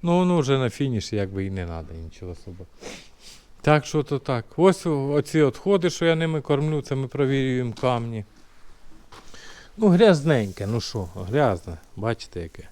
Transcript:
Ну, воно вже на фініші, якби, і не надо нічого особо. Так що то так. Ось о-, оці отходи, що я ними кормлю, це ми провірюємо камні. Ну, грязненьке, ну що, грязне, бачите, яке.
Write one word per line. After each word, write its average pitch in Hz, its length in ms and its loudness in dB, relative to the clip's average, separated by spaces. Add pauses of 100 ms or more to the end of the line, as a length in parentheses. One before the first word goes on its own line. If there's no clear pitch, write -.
Ну, 170 160 2
воно 180 200 4
вже 135 200 2
на 127 120 0
фініші, 117 460 -4
якби, 98 300 -2
і 95 60 -6
не 95 140 -6
надо 82 280 -10
нічого 82 380 -12
особо. 90 340 -16 (960)
Так 151 240 4
що 151 180 -2
то 143 160 -4
так. 123 260 -4 (120)
Ось 180 280 4
о-, 143 220 0
оці 147 340 2
отходи, 175 480 2
що - 160 -2
я 165 100 4
ними 160 260 -2
кормлю, 151 400 0
це - 140 -4
ми 135 120 -4
провірюємо 131 760 0
камні. 117 440 -2 (1500)
Ну, 214 100 4
грязненьке, 151 800 6
ну 113 140 0
що, 98 340 -6
грязне, 95 600 -2 (180)
бачите, 107 460 -6
яке. - 300 -14